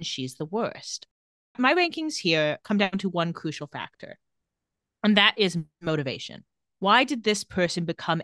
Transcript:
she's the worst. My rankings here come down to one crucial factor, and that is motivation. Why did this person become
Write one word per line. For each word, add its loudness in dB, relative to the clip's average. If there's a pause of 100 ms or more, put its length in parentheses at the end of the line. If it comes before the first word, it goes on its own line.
she's -8
the -8
worst. -6 (520)
My 4
rankings 0
here 2
come 2
down 2
to -2
one 0
crucial -8
factor, -14 (840)
and 6
that 4
is 2 (220)
motivation. -4 (360)
Why 6
did -2
this 2
person -2
become -2